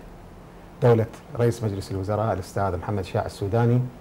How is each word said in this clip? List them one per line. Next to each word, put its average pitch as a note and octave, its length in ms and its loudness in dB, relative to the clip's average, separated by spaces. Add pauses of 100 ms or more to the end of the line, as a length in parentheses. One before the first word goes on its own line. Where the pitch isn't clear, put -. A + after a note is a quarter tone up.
(840)
دولة A2+ 240 6 (320)
رئيس A#2+ 260 0
مجلس G2 260 -4
الوزراء G#2 420 0
الأستاذ F#2+ 440 -2
محمد F#2+ 280 -2
شاع - 220 -2
السوداني، A#2 540 2 (200)